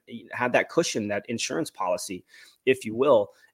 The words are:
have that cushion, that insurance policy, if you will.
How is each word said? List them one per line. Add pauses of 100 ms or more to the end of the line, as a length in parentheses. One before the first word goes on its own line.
(340)
have
that
cushion,
that
insurance
policy, (400)
if
you
will. (240)